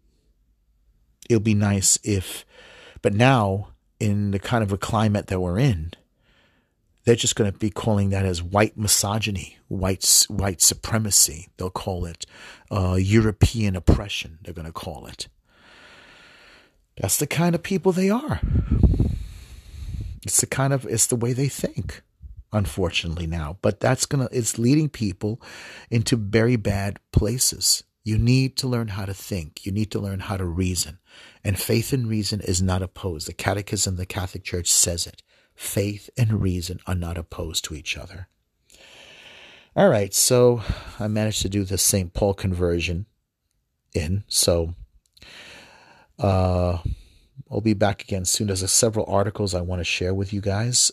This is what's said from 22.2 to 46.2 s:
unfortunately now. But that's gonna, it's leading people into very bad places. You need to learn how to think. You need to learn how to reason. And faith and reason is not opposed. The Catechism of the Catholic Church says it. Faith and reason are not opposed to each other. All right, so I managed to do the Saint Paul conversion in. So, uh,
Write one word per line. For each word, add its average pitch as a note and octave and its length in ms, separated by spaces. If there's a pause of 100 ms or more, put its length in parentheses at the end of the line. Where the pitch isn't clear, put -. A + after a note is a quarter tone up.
unfortunately F2 760
now. D#2+ 340
But G#2+ 180
that's B2+ 260
gonna, C3+ 260
it's A#2 260
leading C#3 320
people G#2+ 520 (480)
into A#2 280
very A2+ 380
bad G2+ 440 (120)
places. - 720 (200)
You G#2+ 140
need B2+ 400
to C3+ 100
learn A#2 220
how G2+ 160
to G2 80
think. - 520
You G2+ 60
need G#2 200
to G#2+ 80
learn G2 220
how G2 160
to F#2+ 80
reason. F2 540 (440)
And G2 160
faith A2+ 340
and B2+ 140
reason G#2+ 340
is F#2 200
not F#2 200
opposed. F2+ 460
The F#2 60
Catechism G2+ 600
of F2+ 40
the F#2 80
Catholic F#2 380
Church - 280
says - 340
it. - 180 (320)
Faith G2+ 640
and A2 240
reason F2+ 460
are F#2 80
not F2 220
opposed E2 480
to D#2+ 100
each - 220
other. F#2 300 (1500)
All G3 140
right, G#2 240
so B2 480 (380)
I G#2+ 80
managed G#2+ 360
to G2+ 60
do G2+ 140
the F#2+ 140
Saint F#2 360
Paul G2+ 200
conversion F2 720 (880)
in. F2+ 340
So, E2+ 460 (1500)
uh, F#2 600 (720)